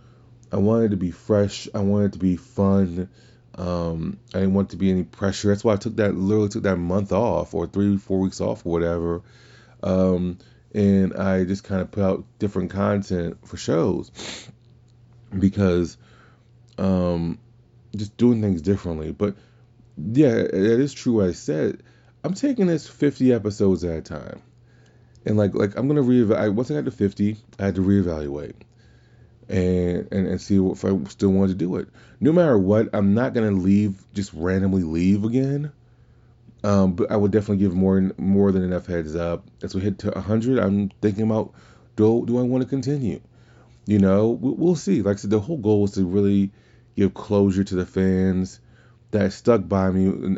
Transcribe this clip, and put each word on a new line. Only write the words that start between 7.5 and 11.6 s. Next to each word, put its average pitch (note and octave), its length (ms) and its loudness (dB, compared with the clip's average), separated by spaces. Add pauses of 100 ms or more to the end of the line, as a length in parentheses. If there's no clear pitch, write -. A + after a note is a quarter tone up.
or E2+ 140 -4
three, G2+ 300 0
four F#2+ 220 -4
weeks F#2+ 220 -2
off G#2+ 240 -6
or E2+ 60 -4
whatever. E2+ 500 -2 (640)
Um, F#2 560 0 (340)
and G2 400 2
I F#2+ 300 0
just G2 220 -6